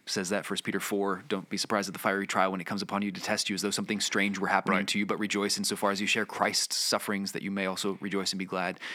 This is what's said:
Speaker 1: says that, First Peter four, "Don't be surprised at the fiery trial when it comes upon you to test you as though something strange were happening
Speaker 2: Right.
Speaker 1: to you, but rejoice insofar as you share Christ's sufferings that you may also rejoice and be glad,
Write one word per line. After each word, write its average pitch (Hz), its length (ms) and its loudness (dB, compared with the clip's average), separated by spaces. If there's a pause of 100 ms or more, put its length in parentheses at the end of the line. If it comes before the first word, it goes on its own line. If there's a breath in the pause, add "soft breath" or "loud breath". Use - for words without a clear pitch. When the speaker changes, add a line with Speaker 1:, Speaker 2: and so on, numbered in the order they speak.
Speaker 1:
says 95 240 -2
that, 98 160 0
First 95 180 -4
Peter 98 160 -2
four, 98 480 0
"Don't 95 220 -4
be 101 80 -2
surprised 101 320 0
at 92 40 -6
the 92 60 -8
fiery 98 280 0
trial 95 240 2
when 92 100 -2
it 85 40 -10
comes 98 180 -4
upon 101 180 -2
you 101 100 0
to 92 80 -8
test - 300 0
you 101 60 0
as 92 80 -2
though 101 80 0
something 101 280 -2
strange 101 380 2
were 95 100 0
happening 95 300 4
Speaker 2:
Right. 98 120 0
Speaker 1:
to 101 100 0
you, 101 80 2
but 98 120 0
rejoice 101 380 2
insofar 101 320 0
as 98 100 0
you 104 80 -2
share 110 180 2
Christ's - 520 2
sufferings 98 540 0
that - 100 -6
you 98 80 -6
may 98 160 -2
also 95 340 -2
rejoice 98 320 -2
and 95 80 -4
be 87 60 -4
glad, 92 340 -2 (160)